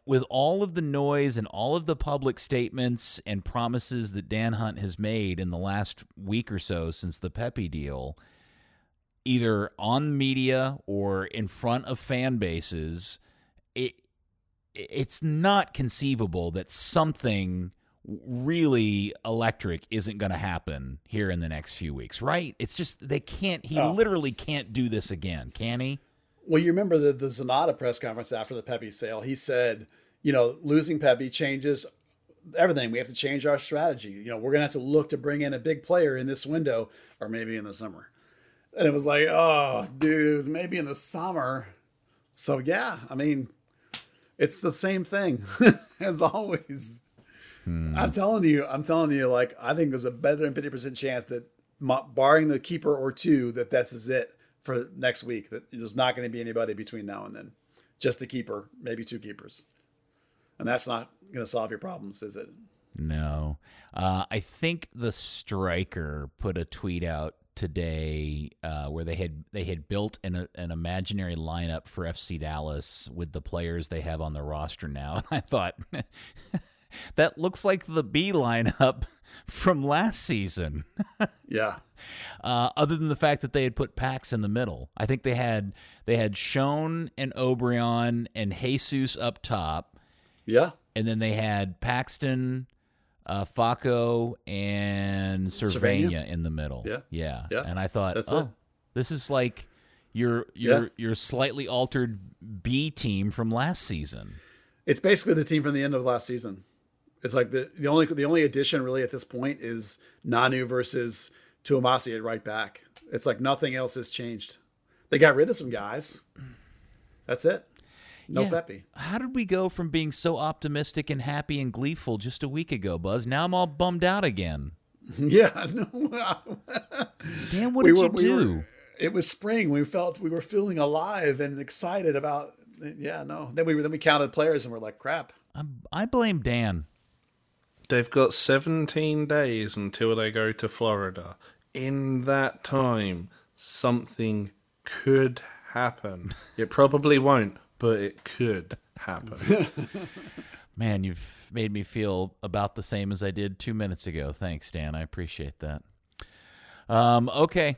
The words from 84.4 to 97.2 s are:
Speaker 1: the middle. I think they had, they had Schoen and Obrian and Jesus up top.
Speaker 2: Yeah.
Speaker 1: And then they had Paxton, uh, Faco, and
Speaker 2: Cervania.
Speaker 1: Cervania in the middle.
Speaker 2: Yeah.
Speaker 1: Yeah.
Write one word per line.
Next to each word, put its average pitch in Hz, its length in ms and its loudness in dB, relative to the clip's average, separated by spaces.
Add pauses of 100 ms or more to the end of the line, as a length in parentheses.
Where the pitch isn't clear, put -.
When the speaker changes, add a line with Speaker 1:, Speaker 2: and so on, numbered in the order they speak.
Speaker 1:
the 104 80 0
middle. 101 480 -4
I - 80 -2
think 127 200 0
they 127 100 2
had, 113 380 -2 (340)
they 117 100 4
had 107 200 0
Schoen 156 840 -2
and 135 160 -4
Obrian 120 1000 2
and 101 200 -2
Jesus 131 600 0
up - 260 -4
top. 80 560 -4 (480)
Speaker 2:
Yeah. 123 240 4 (240)
Speaker 1:
And 113 140 0
then 110 100 -2
they 110 140 0
had 104 480 -2
Paxton, 127 880 -4 (580)
uh, 98 200 -4
Faco, 117 880 0 (120)
and 98 1080 -2
Speaker 2:
Cervania. 107 200 0
Speaker 1:
Cervania 123 600 2
in 85 120 -2
the 82 60 -2
middle. 71 360 -6
Speaker 2:
Yeah. 113 120 -6 (120)
Speaker 1:
Yeah. 78 400 -6